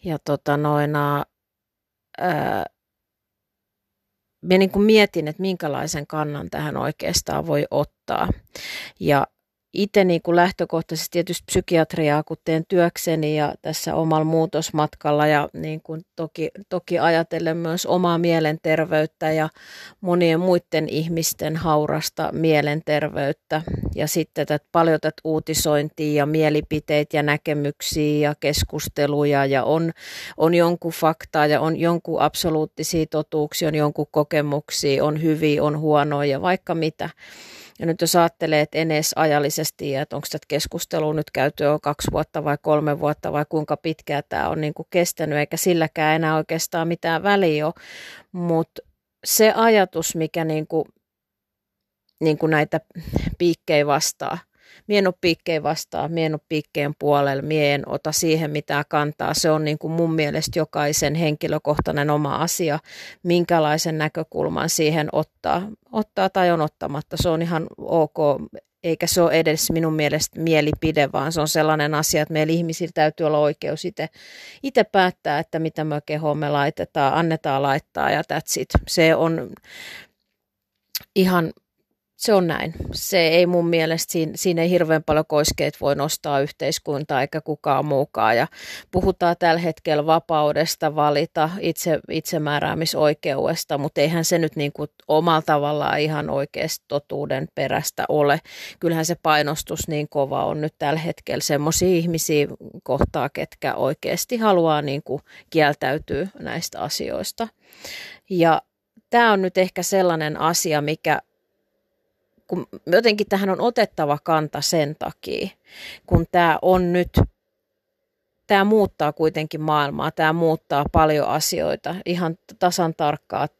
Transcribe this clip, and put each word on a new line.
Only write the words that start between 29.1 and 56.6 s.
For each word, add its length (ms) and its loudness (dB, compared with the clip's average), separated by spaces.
ja 180 2
on, 280 0
on 160 4
jonkun 380 2
faktaa 540 0
ja 160 2
on 160 0
jonkun 440 0
absoluuttisia 840 -2
totuuksia, 640 -2
on 80 -2
jonkun 360 0
kokemuksia, 920 0
on 180 0
hyviä, 420 2
on 160 0
huonoja 520 2
ja 100 -2
vaikka 340 -2
mitä. 340 -4
Ja 60 -6
nyt 160 0
jos 140 2
ajattelee, 460 2
että 160 -2
en 140 0
edes 240 0
ajallisesti, 800 0
että 200 -6
onko 160 -8
tätä 160 -10
keskustelua 680 -4
nyt 180 -4
käyty 320 -2
jo 180 2
kaksi 300 -4
vuotta 320 -4
vai 180 0
kolme 380 2
vuotta 320 -2
vai 180 -2
kuinka 280 -2
pitkään 520 -6
tää 200 -2
on 120 -2
niinku 280 -6
kestänyt, 500 0
eikä 180 -2
silläkään 580 2
enää 200 0
oikeastaan 520 -2
mitään 360 -2
väliä 420 2
ole. 80 -2
Mut 380 -2
se 300 4
ajatus, 600 2
mikä 300 -2
niinku, 420 -2
niinku 280 0
näitä 320 2
piikkejä 500 0
vastaa, 500 -2
mie 120 2
en 80 4
oo 140 0
piikkejä 420 0
vastaan, 480 -4
mie 140 0
en 80 -2
oo 60 -6
piikkeen 500 -4